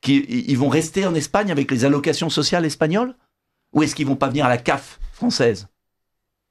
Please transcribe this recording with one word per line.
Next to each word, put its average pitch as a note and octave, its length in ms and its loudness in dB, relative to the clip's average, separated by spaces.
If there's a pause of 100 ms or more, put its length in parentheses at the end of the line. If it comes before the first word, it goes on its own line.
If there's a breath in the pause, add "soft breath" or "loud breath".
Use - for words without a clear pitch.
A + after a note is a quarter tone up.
qu'ils, C#3 280 2
ils B2 280 -2
vont C#3 120 2
rester D#3+ 360 0
en E3+ 100 -2
Espagne F#3+ 360 -2
avec C#3 200 0
les B2+ 140 0
allocations C#3+ 440 0
sociales E3 360 0
espagnoles ? F3+ 500 -2 (580)
Ou D3+ 100 4
est-ce C#3 120 -2
qu'ils C#3+ 120 -2
vont C3+ 80 2
pas C3+ 140 0
venir C#3 160 0
à B2 40 4
la B2 80 2
caf - 420 -4 (140)
française ? A#2 540 0 (840)